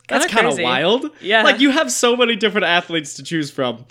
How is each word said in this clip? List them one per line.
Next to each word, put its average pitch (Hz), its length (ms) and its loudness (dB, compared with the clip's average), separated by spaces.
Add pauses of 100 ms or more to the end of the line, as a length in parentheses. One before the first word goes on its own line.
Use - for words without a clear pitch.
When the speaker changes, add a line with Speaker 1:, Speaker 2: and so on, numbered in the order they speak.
Speaker 1:
That's 294 180 0
Speaker 2:
Kinda 220 160 0
Speaker 1:
kinda - 140 2
Speaker 2:
crazy. 123 80 -4
Speaker 1:
wild. 175 480 0 (100)
Speaker 2:
Yeah. 214 220 2
Speaker 1:
Like, 208 160 2
you 277 100 4
have 269 220 0
so 240 240 2
many 240 200 2
different 202 300 0
athletes 165 500 -2
to 139 80 -16
choose 151 280 -4
from. 120 400 -4